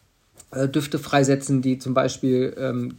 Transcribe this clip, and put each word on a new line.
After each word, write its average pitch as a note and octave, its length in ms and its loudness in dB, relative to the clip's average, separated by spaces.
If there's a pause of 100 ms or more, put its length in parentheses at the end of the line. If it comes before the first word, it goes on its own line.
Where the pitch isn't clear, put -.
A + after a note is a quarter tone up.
(500)
äh, C3+ 180 0
Düfte D3 300 -2
freisetzen, C#3 640 2
die C3 160 0
zum C3 160 -6
Beispiel, C3 640 0
ähm, B2+ 400 -4